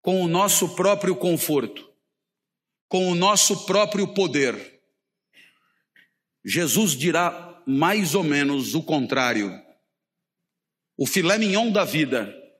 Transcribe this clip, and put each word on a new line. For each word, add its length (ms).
com 220
o 60
nosso 460
próprio 420
conforto, 720
com 220
o 40
nosso 520
próprio 480
poder. 680
Jesus 480
dirá 720
mais 480
ou 80
menos 520
o 80
contrário. 680
O 120
filé 320
mignon 340
da 140
vida 520